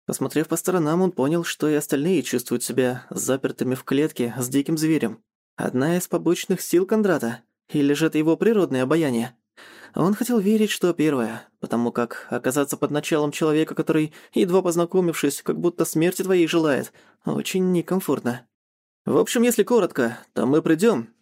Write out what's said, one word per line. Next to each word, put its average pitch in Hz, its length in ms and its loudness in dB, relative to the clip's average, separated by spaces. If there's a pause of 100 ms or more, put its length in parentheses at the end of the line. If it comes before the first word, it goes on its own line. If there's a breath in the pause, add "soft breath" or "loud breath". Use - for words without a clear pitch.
Посмотрев 143 420 -2
по 165 80 -2
сторонам, 175 460 0
он 185 100 0
понял, 156 320 0
что - 240 -2
и 151 60 2
остальные 147 500 0
чувствуют 123 400 -4
себя 127 460 -2
запертыми 131 680 -2
в 127 80 -12
клетке 135 520 -2
с 127 120 -6
диким 139 280 0
зверем, 156 460 0 (400)
одна 147 340 0
из 180 120 -4
побочных 180 520 -2
сил 180 260 0
Кондрата? 170 540 0 (320)
Или 143 200 2
же 147 140 2
это 156 120 0
его 156 180 4
природное 180 460 2
обаяние? 131 540 0 (580 loud breath)
Он 185 200 2
хотел 240 240 0
верить, 214 320 2
что 175 220 0
первое, 127 560 -2 (120)
потому 113 320 -2
как - 380 -6
оказаться 135 460 -2
под - 140 -2
началом 147 400 -2
человека, 156 440 0
который, 156 380 -2 (200 loud breath)
едва 185 300 2
познакомившись, 170 800 0
как - 160 -4
будто 170 260 -2
смерти 170 380 0
твоей 185 240 2
желает, 151 460 0 (320 soft breath)
очень 185 480 -2
некомфортно. 151 760 -2 (580)
"В 123 120 2
общем, 226 260 2
если 233 200 2
коротко, 165 560 0 (140)
то - 140 0
мы 151 160 4
придём, 165 460 2 (140)